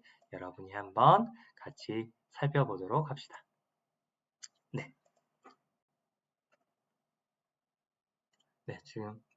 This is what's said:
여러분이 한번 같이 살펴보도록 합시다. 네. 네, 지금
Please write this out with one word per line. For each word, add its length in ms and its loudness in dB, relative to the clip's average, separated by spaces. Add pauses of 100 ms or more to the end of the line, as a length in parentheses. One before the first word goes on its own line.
(320)
여러분이 400 -12
한번 600 6 (260)
같이 520 -8 (220)
살펴보도록 760 0
합시다. 340 -12 (1300)
네. 220 -8 (3750)
네, 180 -12
지금 360 -12 (160)